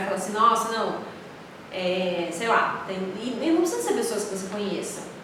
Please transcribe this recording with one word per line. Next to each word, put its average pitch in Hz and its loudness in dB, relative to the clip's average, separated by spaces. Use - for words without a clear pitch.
e 196 0
falar 196 0
assim, 214 -2
"Nossa, 220 4
não", 208 0
é, 180 0
sei 233 -2
lá, - 2
tem, 190 -4
e, 190 -4
e 330 4
não 330 6
precisa 466 2
ser - 2
pessoas 220 2
que 190 -4
você 185 -4
conheça, 196 -2